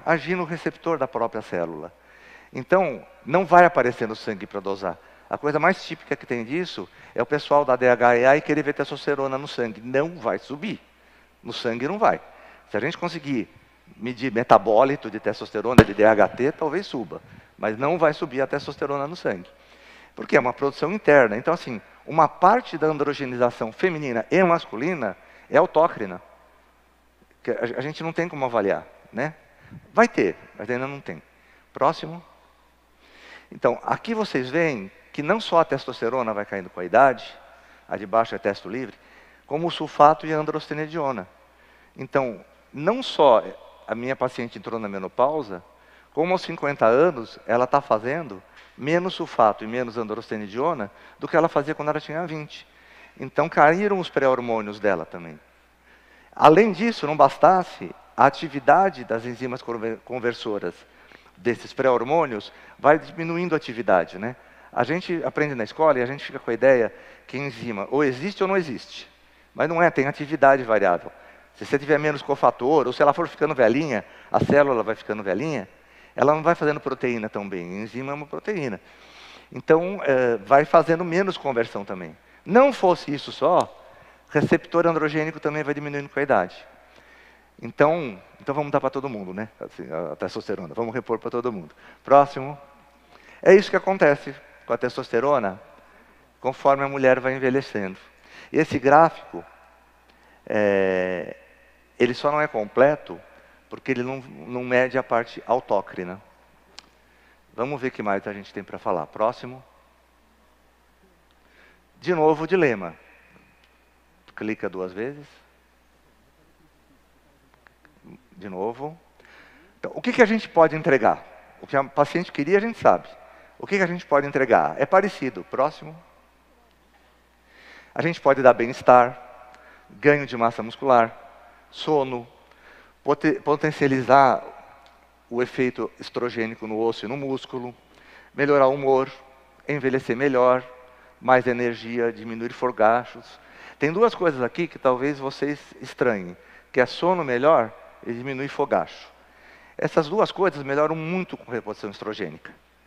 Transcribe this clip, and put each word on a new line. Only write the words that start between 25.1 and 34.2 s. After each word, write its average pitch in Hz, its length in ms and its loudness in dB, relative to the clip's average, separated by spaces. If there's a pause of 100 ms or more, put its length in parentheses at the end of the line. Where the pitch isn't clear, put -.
é 127 80 2
autócrina. 156 640 0 (1200)
Que 123 80 -4
a, 117 260 -6
a 127 40 -4
gente 151 200 -10
não 165 120 -6
tem 170 160 -4
como 143 160 -6
avaliar, 98 400 -2 (260)
né? 139 240 -6 (580)
Vai 233 140 4
ter, 101 280 -2 (220)
mas 107 120 -10
ainda 127 180 -4
não 139 140 -12
tem. 82 200 -14 (520)
Próximo. 160 500 -4 (1300)
Então, 120 320 0
aqui 139 300 -4
vocês 156 360 -4